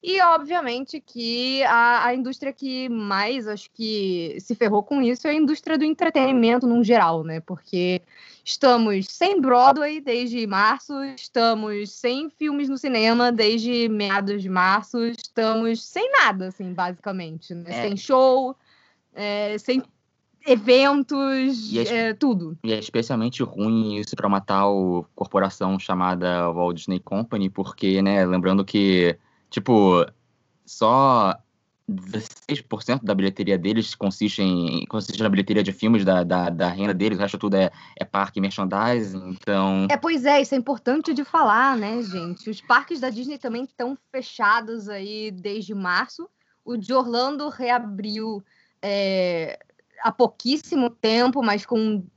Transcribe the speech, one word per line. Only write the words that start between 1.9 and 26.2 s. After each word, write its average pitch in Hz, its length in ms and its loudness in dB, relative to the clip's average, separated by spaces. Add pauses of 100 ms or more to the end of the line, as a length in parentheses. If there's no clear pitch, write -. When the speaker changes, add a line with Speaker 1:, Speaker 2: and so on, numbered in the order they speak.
Speaker 1:
a 247 80 0
indústria 262 400 -6
que 254 340 -6
mais, 214 580 -2
acho 208 240 -10
que, 196 680 -4
se 214 140 -6
ferrou 208 280 2
com 277 200 -2
isso 247 240 0
é 302 40 0
a 294 40 0
indústria 311 420 0
do 285 80 2
entretenimento, 262 800 2
num 240 160 4
geral, 180 400 4
né? 165 180 -6
Porque 180 600 -4 (420)
estamos 226 680 2
sem 381 280 0
Broadway 269 600 4
desde 240 460 -4
março, 240 580 0
estamos 220 840 -2
sem 269 400 -4
filmes 285 400 -4
no 269 80 -4
cinema 240 520 2
desde 233 600 0
meados 202 500 -2
de 190 80 -6
março, 190 560 0
estamos 226 800 -2
sem 466 280 -4
nada, 208 360 2
assim, 185 240 -10
basicamente, 180 840 -8
né? 170 140 -14
Speaker 2:
É. 240 140 -8
Speaker 1:
Sem 202 160 -4
show, 262 580 2 (560)
é, 208 460 -4
sem 254 240 0 (640)
eventos, 269 1300 4
Speaker 2:
E 226 80 0
é 226 280 0
Speaker 1:
é, 220 60 -4
tudo. 185 500 0
Speaker 2:
e 110 80 0
é 110 60 0
especialmente 117 640 -2
ruim 110 540 0
isso 104 200 -8
pra - 100 -2
uma 98 140 2
tal 98 720 0
corporação 95 640 -2
chamada 90 760 0